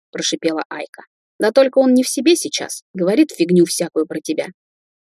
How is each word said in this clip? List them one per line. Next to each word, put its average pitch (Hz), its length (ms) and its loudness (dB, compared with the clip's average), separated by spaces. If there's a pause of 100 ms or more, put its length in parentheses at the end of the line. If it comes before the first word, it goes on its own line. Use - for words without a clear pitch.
(120)
прошипела 165 580 -4
Айка. - 340 -14 (360)
"Да 208 120 0
только 269 280 2
он 262 140 4
не 254 100 4
в - 60 -6
себе 294 260 0
сейчас, - 480 -8 (100)
говорит 202 380 0
фигню 175 340 4
всякую 165 420 -4
про 156 120 -8
тебя". 151 280 -6 (560)